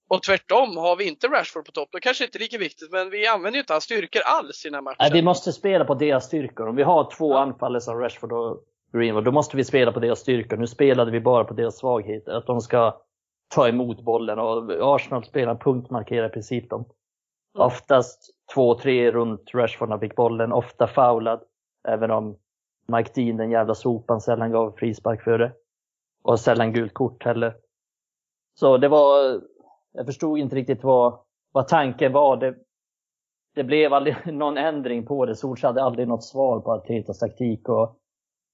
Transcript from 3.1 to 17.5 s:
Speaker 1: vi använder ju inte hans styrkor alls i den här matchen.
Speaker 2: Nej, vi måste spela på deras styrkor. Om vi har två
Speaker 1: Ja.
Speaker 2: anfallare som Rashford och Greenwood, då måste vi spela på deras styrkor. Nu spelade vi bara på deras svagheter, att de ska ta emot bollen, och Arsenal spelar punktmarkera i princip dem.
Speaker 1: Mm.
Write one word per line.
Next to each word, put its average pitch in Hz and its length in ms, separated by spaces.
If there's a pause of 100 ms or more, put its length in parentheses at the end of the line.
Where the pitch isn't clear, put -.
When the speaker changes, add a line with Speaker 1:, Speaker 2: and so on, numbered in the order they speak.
Speaker 1:
vi 208 160
använder 214 300
ju 285 40
inte 254 120
hans 156 120
styrkor 214 380
alls 143 420
i 160 40
den 147 60
här 139 80
matchen. 135 160
Speaker 2:
Nej, 147 140
vi 165 100
måste 175 300
spela 185 320
på 139 100
deras 135 320
styrkor. 123 420
Om 117 80
vi 139 60
har 151 340
två 156 160
Speaker 1:
Ja. 131 80
Speaker 2:
anfallare 123 400
som 117 180
Rashford 117 340
och 117 320 (280)
Greenwood, 113 320
då 123 80
måste 143 240
vi 135 80
spela 123 280
på 120 80
deras 117 200
styrkor. 117 360
Nu 117 100
spelade 123 440
vi 117 100
bara 120 240
på 110 100
deras 117 240
svagheter, 110 540
att 117 140
de 120 140
ska 117 420 (460)
ta 135 200
emot 120 360
bollen, 113 340
och 113 560
Arsenal 127 300
spelar 120 300
punktmarkera 120 720
i 107 40
princip 117 400
dem. 107 100
Speaker 1:
Mm. - 840